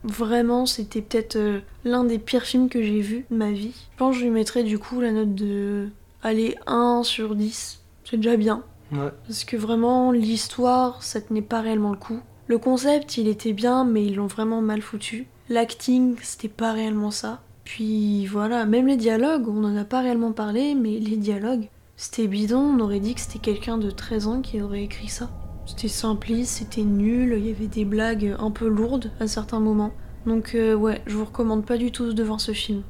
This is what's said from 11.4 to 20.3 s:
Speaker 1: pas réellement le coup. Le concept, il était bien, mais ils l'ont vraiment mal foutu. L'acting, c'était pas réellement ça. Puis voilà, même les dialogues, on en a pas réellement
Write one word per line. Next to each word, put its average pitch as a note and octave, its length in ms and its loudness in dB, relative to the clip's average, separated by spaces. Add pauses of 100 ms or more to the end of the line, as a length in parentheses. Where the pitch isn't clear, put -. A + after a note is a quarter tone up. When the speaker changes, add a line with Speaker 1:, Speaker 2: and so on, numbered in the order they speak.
Speaker 1:
pas A3+ 180 -2
réellement G#3+ 300 0
le G3 60 -4
coup. A3+ 220 -8 (280)
Le A#3 100 4
concept, C4 600 2
il A3 100 2
était G#3+ 260 0
bien, B3 320 2
mais G#3+ 200 4
ils G3+ 100 0
l'ont G3+ 120 0
vraiment A3 340 -2
mal G#3+ 200 0
foutu. A3+ 460 -10 (220)
L'acting, A#3+ 760 2
c'était - 260 -10
pas A3+ 240 -2
réellement G#3+ 380 -2
ça. A3 300 -8 (220)
Puis G#3+ 640 0
voilà, G#3+ 400 0
même A#3+ 220 6
les C4+ 100 4
dialogues, A#3 500 2
on G#3+ 160 0
en G#3 140 0
a G#3 80 -2
pas B3+ 160 0
réellement A#3 300 2